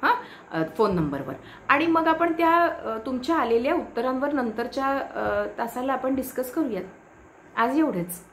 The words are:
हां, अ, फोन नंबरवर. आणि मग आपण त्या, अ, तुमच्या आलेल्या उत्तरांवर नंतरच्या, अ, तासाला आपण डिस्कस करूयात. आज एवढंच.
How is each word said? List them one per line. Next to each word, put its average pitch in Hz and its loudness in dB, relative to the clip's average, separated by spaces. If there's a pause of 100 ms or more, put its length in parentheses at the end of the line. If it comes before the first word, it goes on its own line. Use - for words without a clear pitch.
हां, 466 4 (360)
अ, 160 0 (140)
फोन 208 4
नंबरवर. 139 -2 (340)
आणि 294 4
मग 330 4
आपण 330 2
त्या, 330 4
अ, 269 -2
तुमच्या 262 -2
आलेल्या 240 2
उत्तरांवर 262 -2
नंतरच्या, 240 -2 (280)
अ, 208 0 (120)
तासाला 247 -2
आपण 262 0
डिस्कस 254 -4
करूयात. 240 -2 (720)
आज 247 2
एवढंच. 196 0 (100)